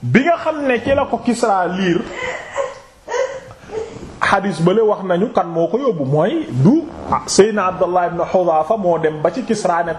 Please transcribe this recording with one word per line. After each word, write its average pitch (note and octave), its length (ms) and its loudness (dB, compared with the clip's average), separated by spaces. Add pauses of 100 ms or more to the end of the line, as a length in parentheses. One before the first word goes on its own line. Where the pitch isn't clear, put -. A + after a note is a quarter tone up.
Bi B2 220 4
nga E4+ 140 4
xam D#4 300 -2
ne A#3+ 160 2
ci C4+ 100 2
la C#4 120 2
ko A#3 180 -2
Kisra G3+ 440 2
liir, F3+ 340 0 (2250)
hadiis F#3+ 400 0
bale F#3 200 4
wax G#3 220 2
nañu F#3 300 0
kan F#3 140 0
moo E3 200 0
ko G#3+ 120 -2
yóbbu, G3+ 260 -2
mooy F3 440 0
du E3+ 340 4 (420)
Seydina G#3 420 4
Abdallah F3+ 400 0
ibn E3+ 140 -4
Hudhafa E3+ 560 2
moo F3 220 2
dem D3+ 220 -2
ba E3 100 2
ci B3 120 -6
Kisra F3 400 0
ne E3 160 -4